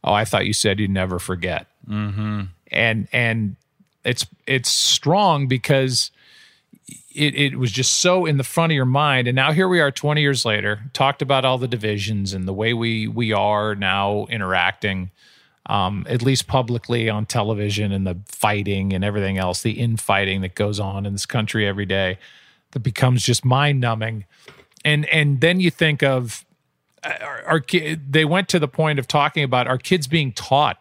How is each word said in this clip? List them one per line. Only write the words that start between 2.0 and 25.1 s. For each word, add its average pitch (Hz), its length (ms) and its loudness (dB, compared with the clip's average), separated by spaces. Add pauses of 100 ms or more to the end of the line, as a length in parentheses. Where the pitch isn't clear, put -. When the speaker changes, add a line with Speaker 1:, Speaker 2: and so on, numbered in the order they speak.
Speaker 1:
And, 110 440 0
and 113 440 0 (500)
it's, 123 180 -2 (220)
it's 131 240 -2
strong 160 800 2
because 131 600 0 (1040)
it, 147 200 0
it 139 240 0
was 123 120 0
just 123 300 0
so 180 240 4
in 151 140 2
the 135 40 0
front 165 300 0
of - 20 4
your 135 120 2
mind. 131 420 2
And 123 80 0
now 135 160 4
here 185 160 2
we 180 120 4
are 143 120 4
twenty 147 300 0
years 139 240 2
later, 104 340 0 (140)
talked 135 260 2
about 131 240 2
all 131 140 2
the 123 100 -4
divisions 104 640 -2
and 92 160 -6
the 95 60 -4
way 110 180 0
we, 113 340 -2
we 110 280 -2
are 104 400 0
now 101 560 -2
interacting, 92 800 -2 (560)
um, 101 420 -2
at 127 140 -2
least 127 240 0
publicly 120 640 -2
on 104 160 -4
television, 104 680 -2
and 95 140 -2
the 90 180 -4
fighting 101 720 -2
and 92 100 0
everything 101 320 -2
else, 92 240 -2
the 113 120 -2
infighting 101 680 0
that 92 140 -6
goes 104 260 -2
on 98 240 -6
in 101 80 -4
this 98 140 -6
country 107 420 -2
every 98 180 -2
day 95 320 0 (520)
that 131 100 -6
becomes 123 420 2
just - 220 0
mind 139 340 2
numbing. 113 460 -4 (640)
And, 151 200 2
and 147 360 2